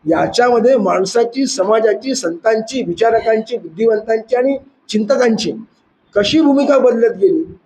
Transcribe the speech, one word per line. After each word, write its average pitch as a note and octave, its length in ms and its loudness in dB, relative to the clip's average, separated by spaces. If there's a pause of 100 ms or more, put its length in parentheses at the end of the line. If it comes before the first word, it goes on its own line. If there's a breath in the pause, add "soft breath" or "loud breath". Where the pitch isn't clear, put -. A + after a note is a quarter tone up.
याच्यामध्ये A#3 720 2
माणसाची, A3+ 680 -2
समाजाची, A3 680 0
संतांची, A3 680 -4
विचारकांची, A3+ 760 0
बुद्धिवंतांची A3 800 -2
आणि C4+ 220 0 (300)
चिंतकांची A3 640 0 (640)
कशी G#3 240 2
भूमिका C#4 380 4
बदलत A3+ 380 2
गेली E4 500 0